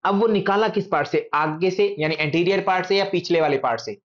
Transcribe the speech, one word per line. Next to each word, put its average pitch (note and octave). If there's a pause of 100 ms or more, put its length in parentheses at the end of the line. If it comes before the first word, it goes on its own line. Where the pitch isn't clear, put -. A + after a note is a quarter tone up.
अब G3
वो A3+
निकाला G3+
किस G3+
part D3
से? D3+
आगे D#3
से G3+
यानी D#3
anterior E3+
part F#3
से G3
या G3
पिछले F3
वाले C#3+
part A#2+
से? G#2